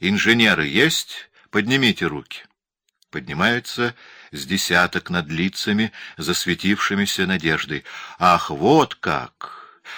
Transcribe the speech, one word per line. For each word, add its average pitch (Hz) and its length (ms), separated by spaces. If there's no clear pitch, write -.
«Инженеры 101 640
есть? 113 640
Поднимите 110 580
руки». 73 360
Поднимается 117 840
с 69 140
десяток 90 640
над 87 200
лицами, 101 640
засветившимися 95 1080
надеждой. 78 600
«Ах, 87 300
вот 117 460
как! - 880